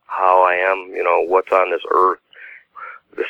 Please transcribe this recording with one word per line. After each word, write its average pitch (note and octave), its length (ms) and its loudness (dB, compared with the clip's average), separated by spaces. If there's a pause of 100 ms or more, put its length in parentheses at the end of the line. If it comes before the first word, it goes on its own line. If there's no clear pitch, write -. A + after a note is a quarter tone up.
how F#2 380 2
I F2+ 120 2
am, F#2 380 -2
you F2 100 -4
know, E2+ 220 0
what's F#2 260 0
on F#2 200 2
this E2+ 100 -4 (100)
earth. F#2 280 2 (960)
The F#2 140 -6